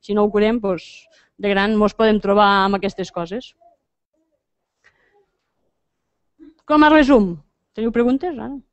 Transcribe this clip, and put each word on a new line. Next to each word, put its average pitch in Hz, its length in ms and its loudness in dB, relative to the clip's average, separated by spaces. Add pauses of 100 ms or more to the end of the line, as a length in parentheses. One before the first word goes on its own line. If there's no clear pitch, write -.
si - 140 -8
no 208 100 2
ho 208 60 0
curem, 214 320 0
pues, 190 240 -6 (500)
de 202 140 -6
gran 202 260 0
mos 208 220 0
podem 214 240 2
trobar 202 260 2 (160)
amb 196 140 -2
aquestes 190 320 -8
coses. 180 440 -12 (3000)
Com 302 220 4
a 302 60 4
resum, 254 420 4 (400)
teniu 226 180 -6
preguntes, 254 460 -2
ara? 233 160 -12 (180)